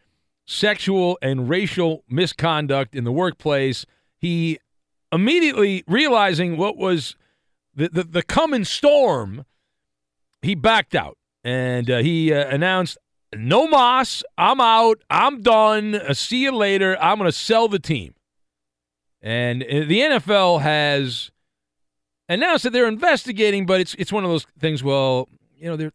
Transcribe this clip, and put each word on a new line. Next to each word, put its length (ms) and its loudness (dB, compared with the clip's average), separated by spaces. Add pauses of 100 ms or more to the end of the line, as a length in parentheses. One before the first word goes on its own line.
(480)
sexual 720 -2
and 260 -2
racial 640 -2
misconduct 840 -2
in 80 -6
the 80 -2
workplace, 760 -2 (320)
he 400 -4 (540)
immediately 760 0
realizing 720 0
what 200 -2
was 380 -4 (600)
the, 140 -2
the, 140 -4
the 200 -4
coming 420 0
storm, 800 0 (960)
he 140 -2
backed 400 0
out. 220 -6 (260)
And, 460 -2
uh, 100 2
he, 340 2
uh, 160 0
announced, 480 -2 (380)
"No 320 2
mas, 560 2 (140)
I'm 240 2
out, 480 4
I'm 320 0
done, 540 4
uh, 180 -2
see 300 -4
you 80 0
later, 500 0
I'm 160 2
gonna 140 0
sell 360 0
the 120 -2
team." 340 -6 (1080)
And, 420 -4
uh, 240 -2
the 140 2
N 120 2
F 160 -2
L 300 4
has 720 -2 (1000)
announced 340 0
that 80 -4
they're 160 2
investigating, 800 0
but 160 2
it's, 140 -6
it's 160 -6
one 120 -2
of 60 -2
those 160 -2 (120)
things, 260 -4
well, 440 0 (300)
you 100 -14
know, 80 -6
they're, 200 -8